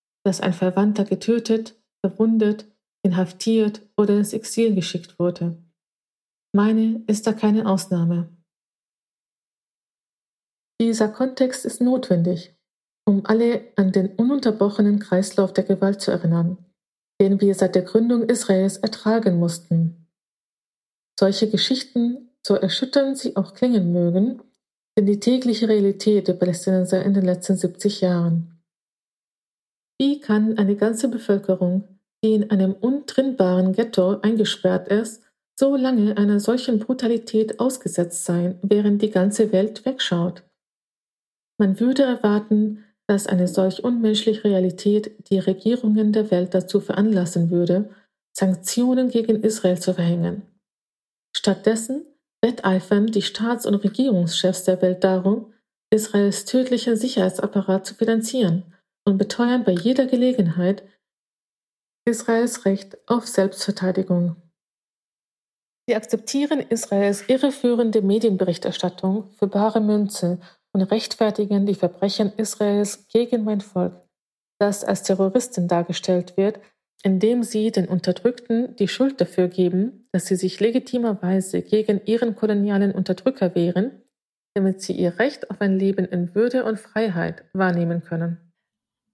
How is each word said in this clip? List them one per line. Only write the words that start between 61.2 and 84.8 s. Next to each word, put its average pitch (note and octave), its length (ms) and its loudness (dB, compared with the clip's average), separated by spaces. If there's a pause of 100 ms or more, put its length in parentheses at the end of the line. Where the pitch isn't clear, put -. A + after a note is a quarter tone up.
Israels A#3 560 -2
Recht - 340 -2 (100)
auf A#3 200 -2
Selbstverteidigung. F#3 1080 -2 (1500)
Sie A#3+ 100 0
akzeptieren C4+ 680 -4
Israels G3+ 640 -2
irreführende A#3+ 720 0
Medienberichterstattung F#3+ 1300 -2
für - 160 -2
bare G#3+ 340 0
Münze G#3 580 -2 (340)
und F#3+ 100 2
rechtfertigen G#3 800 0
die G3+ 100 0
Verbrechen G3 600 -2
Israels G#3 720 -2
gegen A#3 340 0
mein G#3 160 -2
Volk, F3+ 320 -4 (640)
das G3+ 280 0
als G3 180 -2
Terroristen F#3+ 640 0
dargestellt F3 720 -2
wird, G3+ 240 -2 (420)
indem G#3+ 400 2
sie A3 280 -2
den F#3 180 -2
Unterdrückten A3+ 880 -2
die G3+ 100 0
Schuld C4+ 320 -2
dafür F3+ 300 0
geben, F#3 640 -2
dass F#3 140 -2
sie F#3+ 100 0
sich F#3 240 -4
legitimerweise G#3 1000 -2
gegen G#3+ 440 0
ihren A#3 300 -2
kolonialen G3+ 580 2
Unterdrücker F#3 600 -2
wehren, F3+ 480 -2 (520)
damit F#3+ 280 0